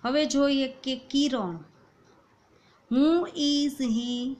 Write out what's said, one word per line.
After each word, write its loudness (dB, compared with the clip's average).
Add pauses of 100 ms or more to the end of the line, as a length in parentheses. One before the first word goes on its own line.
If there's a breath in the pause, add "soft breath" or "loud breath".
હવે 2
જોઈએ 2 (140)
કે -4
કિરણ. -2 (1300 soft breath)
Who 4
is 0
he? -2